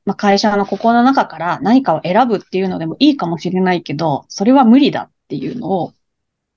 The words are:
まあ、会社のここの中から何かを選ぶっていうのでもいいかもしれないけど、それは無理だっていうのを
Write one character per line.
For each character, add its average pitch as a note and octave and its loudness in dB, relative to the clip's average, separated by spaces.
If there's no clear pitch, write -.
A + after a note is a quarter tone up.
ま G3 -4
あ、 - -6
会 G3 2
社 G#3 0
の G3+ -2
こ G3 -8
こ A#3 0
の A#3+ 2
中 C4 2
か D#3+ -18
ら D#3+ -4
何 A#3+ 2
か F3 0
を D3 -4
選 G#3+ 0
ぶ G#3 -2
っ - -2
て - -8
い F#3 -2
う F#3+ -2
の F3+ -6
で E3 -8
も D#3+ -10
い D4 4
い C#4 0
か F3+ -6
も E3+ -6
し F3 -6
れ F#3 -2
な F#3 2
い E3+ -4
け D#3 -8
ど、 D3 -4
そ - -4
れ B3+ 4
は C#4 6
無 A#3 6
理 D4 4
だ - -8
っ - -20
て - -10
い - -8
う - -10
の - -8
を F#3 -4